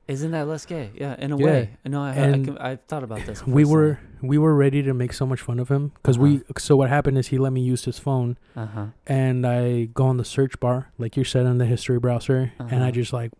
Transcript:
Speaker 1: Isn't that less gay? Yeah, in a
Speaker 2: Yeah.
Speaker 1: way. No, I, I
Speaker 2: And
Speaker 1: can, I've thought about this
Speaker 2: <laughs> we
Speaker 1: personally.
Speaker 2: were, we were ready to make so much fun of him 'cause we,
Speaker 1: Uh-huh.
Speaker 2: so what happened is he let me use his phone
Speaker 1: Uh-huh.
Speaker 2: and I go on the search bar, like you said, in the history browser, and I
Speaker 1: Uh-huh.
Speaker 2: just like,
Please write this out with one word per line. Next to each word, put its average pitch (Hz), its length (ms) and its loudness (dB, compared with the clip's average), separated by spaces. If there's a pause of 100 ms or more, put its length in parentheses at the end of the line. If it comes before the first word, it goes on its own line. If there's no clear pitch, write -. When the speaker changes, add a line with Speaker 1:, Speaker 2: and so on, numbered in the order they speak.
Speaker 1:
Isn't 147 240 -4
that 156 160 -2
less 156 180 -8
gay? 143 280 -8
Yeah, 139 240 -8
in 143 140 -6
a 139 60 -2
Speaker 2:
Yeah. 139 80 2
Speaker 1:
way. 131 240 2 (160)
No, 143 160 -4
I, 143 80 -4
I - 40 -6
Speaker 2:
And 139 300 2
Speaker 1:
can, 143 140 -6
I've 131 240 -8
thought 147 220 -8
about 113 200 -8
this 104 160 -12
Speaker 2:
<laughs> - 60 -14
we 131 160 6
Speaker 1:
personally. - 100 6
Speaker 2:
were, 151 260 4 (220)
we 135 180 0
were 156 160 4
ready 139 280 4
to 135 100 0
make 127 220 -2
so 139 100 -4
much 131 160 -2
fun 120 180 -4
of 123 120 -4
him 143 220 0 (100)
'cause 123 160 4
we, 143 200 6
Speaker 1:
Uh-huh. - 200 -14
Speaker 2:
so - 180 4
what 131 140 4
happened 139 280 2
is 127 100 0
he 131 100 0
let 135 140 2
me 127 100 0
use 127 240 0
his 123 120 -6
phone 123 380 -2 (180)
Speaker 1:
Uh-huh. 107 320 -8 (200)
Speaker 2:
and 131 400 0
I 120 400 0
go 117 200 -2
on 131 120 2
the 120 60 -2
search - 360 -2
bar, 127 280 -2 (100)
like 113 180 -6
you 135 80 0
said, 127 220 2
in 123 120 2
the 123 80 2
history 123 320 0
browser, 123 600 0
and 123 160 -6
I 127 140 2
Speaker 1:
Uh-huh. - 20 0
Speaker 2:
just 120 220 -4
like, 117 280 -6